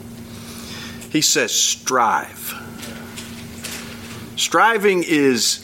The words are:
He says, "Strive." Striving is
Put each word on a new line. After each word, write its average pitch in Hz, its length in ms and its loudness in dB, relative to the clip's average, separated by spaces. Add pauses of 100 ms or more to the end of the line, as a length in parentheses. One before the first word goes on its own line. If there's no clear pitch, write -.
(1120)
He 156 100 2
says, 139 300 2
"Strive." - 1040 2 (1800)
Striving 196 640 4
is 139 600 4